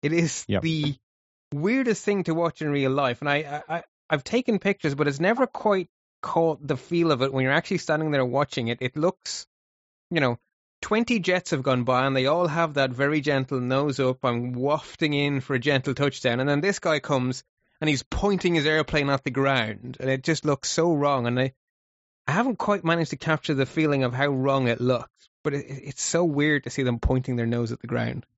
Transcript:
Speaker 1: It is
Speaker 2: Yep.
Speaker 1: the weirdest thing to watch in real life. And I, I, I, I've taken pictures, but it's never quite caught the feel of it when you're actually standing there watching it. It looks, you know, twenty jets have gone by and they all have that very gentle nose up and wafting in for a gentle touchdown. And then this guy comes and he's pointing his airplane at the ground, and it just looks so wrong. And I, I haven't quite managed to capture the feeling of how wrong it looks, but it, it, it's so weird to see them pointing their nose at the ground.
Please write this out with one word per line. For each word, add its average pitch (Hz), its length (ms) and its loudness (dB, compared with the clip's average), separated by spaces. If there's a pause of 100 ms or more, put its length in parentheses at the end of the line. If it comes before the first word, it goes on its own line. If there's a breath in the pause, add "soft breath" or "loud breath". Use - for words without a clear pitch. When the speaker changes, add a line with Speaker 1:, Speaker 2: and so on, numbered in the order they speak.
Speaker 1:
It 147 100 0
is 170 360 0
Speaker 2:
Yep. 101 140 0
Speaker 1:
the 151 320 0 (580)
weirdest 220 520 0
thing 202 200 0
to 165 100 -2
watch 165 280 -2
in 151 80 0
real 139 220 2
life. 135 280 0
And 147 80 -2
I, 147 400 -2
I, 165 100 -4
I, - 40 -8 (260)
I've 151 160 -2
taken 226 340 0
pictures, 165 360 -2
but 143 140 0
it's 139 120 -4
never 233 260 2
quite 196 420 -2 (340)
caught 160 440 0
the 156 100 -2
feel 170 360 0
of 127 100 2
it 135 100 0
when 131 120 0
you're 131 80 2
actually 165 260 0
standing 156 340 -2
there 135 120 2
watching 127 440 -2
it. 117 120 -2
It 127 160 -6
looks, - 500 -4 (640)
you 170 100 0
know, 123 180 2 (420)
twenty 233 400 0
jets 180 320 0
have 135 100 0
gone 127 220 2
by 127 220 2
and 135 100 0
they 131 100 2
all 170 200 2
have 160 280 0
that 135 160 2
very 139 300 0
gentle 135 400 0
nose 135 400 0
up 131 240 0
and 123 320 -2
wafting 147 580 -2
in 143 260 0
for 139 140 -4
a 127 60 0
gentle 135 340 0
touchdown. 131 460 0
And 135 80 0
then 143 120 2
this 190 180 0
guy 156 220 0
comes 127 420 -2 (380)
and 156 80 0
he's 143 160 0
pointing 190 500 0
his 151 120 2
airplane 151 440 0
at 135 140 0
the 143 80 -2
ground, 123 680 0
and 131 100 -4
it 131 140 0
just 160 220 -2
looks 147 260 -2
so 170 240 2
wrong. 143 320 0
And 120 140 0
I, 131 120 0 (760)
I 139 40 0
haven't 226 260 0
quite 202 260 0
managed 165 260 0
to 147 60 -4
capture 156 380 -2
the 135 120 2
feeling 147 380 0
of 120 100 0
how 139 140 0
wrong 135 400 2
it 117 120 0
looks, 123 480 -2 (140)
but 151 120 -4
it, 143 120 -8
it, 139 200 -12
it's - 160 -10
so 170 220 0
weird 147 400 2
to - 60 -8
see 139 140 -2
them 120 160 0
pointing 127 340 0
their 117 120 0
nose 120 260 0
at - 80 -8
the - 80 -12
ground. 120 360 -4 (140)